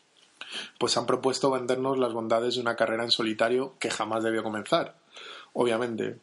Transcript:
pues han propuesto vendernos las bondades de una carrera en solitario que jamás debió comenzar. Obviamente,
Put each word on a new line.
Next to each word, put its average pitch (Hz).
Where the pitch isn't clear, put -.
pues -
han 120
propuesto 127
vendernos 131
las 120
bondades 113
de 127
una 117
carrera 113
en 117
solitario 117
que 113
jamás 110
debió 113
comenzar. 110
Obviamente, 117